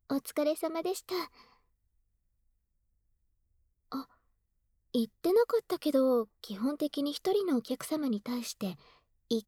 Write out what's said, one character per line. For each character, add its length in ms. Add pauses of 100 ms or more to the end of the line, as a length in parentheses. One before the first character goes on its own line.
お 100
疲 260
れ 100
様 280
で 120
し 100
た。 100 (2750)
あ、 180 (840)
言 120
っ 20
て 260
な 140
か 140
っ 60
た 120
け 120
ど、 380 (140)
基 140
本 220
的 240
に 100
一 200
人 140
の 100
お 60
客 220
様 240
に 120
対 240
し 100
て、 240 (500)
一 200